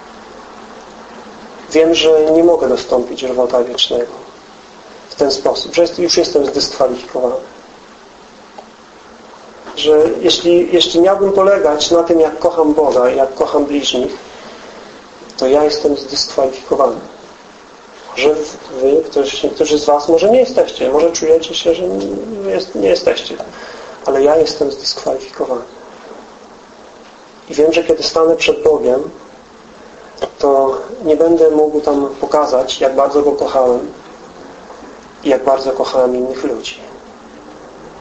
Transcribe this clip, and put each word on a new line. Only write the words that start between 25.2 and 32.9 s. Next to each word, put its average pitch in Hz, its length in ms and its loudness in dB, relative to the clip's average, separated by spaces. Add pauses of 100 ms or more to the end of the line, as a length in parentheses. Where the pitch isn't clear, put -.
I - 40 -12
wiem, 156 200 4
że 165 100 2
kiedy 160 200 0
stanę 165 320 2
przed 156 280 0
Bogiem, 139 460 0 (1300)
to 135 380 2 (280)
nie 156 100 2
będę 160 340 4
mógł 151 320 2
tam 143 280 0 (120)
pokazać, 135 600 0
jak 131 140 0